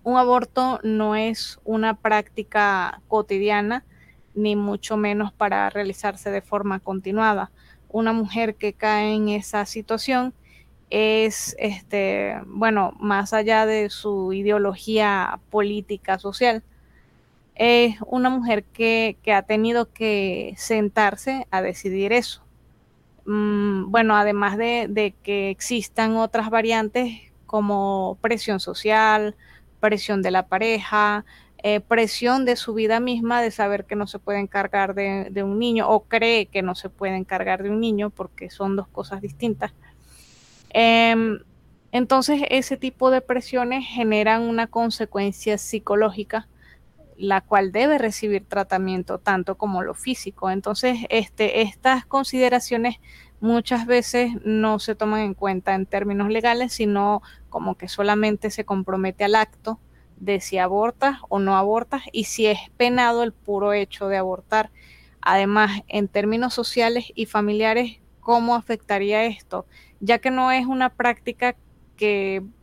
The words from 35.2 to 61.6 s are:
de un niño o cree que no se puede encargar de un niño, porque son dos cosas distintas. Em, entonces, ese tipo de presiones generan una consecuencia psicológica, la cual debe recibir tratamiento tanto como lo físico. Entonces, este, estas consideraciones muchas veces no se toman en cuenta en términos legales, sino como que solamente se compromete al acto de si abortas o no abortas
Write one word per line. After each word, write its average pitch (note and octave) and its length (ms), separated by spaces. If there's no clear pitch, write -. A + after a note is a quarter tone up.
de G3 120
un G3 160
niño A#3 300
o G#3+ 180
cree A3+ 400
que G3 160
no F#3 120
se - 140
puede F#3+ 280
encargar F#3+ 460
de G3+ 60
un G#3+ 120
niño, G#3 280
porque F#3+ 400
son G3 260
dos G3 120
cosas G3 340
distintas. G#3 520
Em, A3+ 720
entonces, C4 580
ese C4 280
tipo B3+ 340
de C4 100
presiones B3 640
generan A3 560
una A3+ 240
consecuencia G#3 880
psicológica, G#3+ 880
la G3 240
cual G3 300
debe C4+ 280
recibir G#3 480
tratamiento F#3+ 720
tanto F#3+ 380
como F#3+ 260
lo - 100
físico. - 580
Entonces, G#3+ 480
este, A3 540
estas B3+ 420
consideraciones B3 920
muchas A#3 460
veces A#3+ 440
no G#3+ 340
se G#3+ 160
toman G#3+ 260
en G3 140
cuenta G3 400
en F#3+ 100
términos G3+ 440
legales, A#3 440
sino G3+ 480
como F#3 280
que F3+ 120
solamente G#3 600
se G#3+ 140
compromete F#3+ 600
al G#3 100
acto A3 440
de F#3+ 240
si - 160
abortas A3 600
o G3 100
no G3 180
abortas A3 540